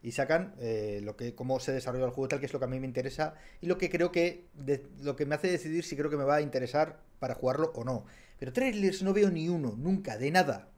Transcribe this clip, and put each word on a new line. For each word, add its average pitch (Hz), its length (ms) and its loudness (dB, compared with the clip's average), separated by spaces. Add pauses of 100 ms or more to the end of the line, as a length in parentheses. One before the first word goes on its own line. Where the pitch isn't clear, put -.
Y 117 100 -8
sacan, 160 460 0
eh, 107 440 -2
lo 104 140 -8
que, 120 180 -8
cómo 131 260 -2
se 135 120 -2
desarrolla 127 320 -2
el 123 60 0
juego, 131 180 -2
tal, 139 100 0
que 135 60 -4
es 131 80 -6
lo 143 60 -4
que 127 80 -2
a - 20 -4
mí 131 100 -4
me 131 80 -6
interesa 135 500 -4 (260)
y 165 60 -6
lo 180 100 2
que 185 100 -2
creo 175 240 2
que 175 400 0
de-, 139 340 -2 (140)
lo 139 160 -4
que 147 80 0
me 143 100 -2
hace 180 160 0
decidir 160 320 0
si 143 140 -6
creo 147 140 0
que 147 80 0
me 139 60 0
va 143 120 6
a 151 60 4
interesar 147 580 0 (180)
para 123 160 -2
jugarlo 127 400 2
o 120 100 -6
no. 123 200 -2 (340)
Pero 127 140 -8
trailers 208 500 2
no 190 120 4
veo 202 160 8
ni 165 180 0
uno, 147 300 0
nunca, 170 400 0
de 135 120 0
nada 160 480 2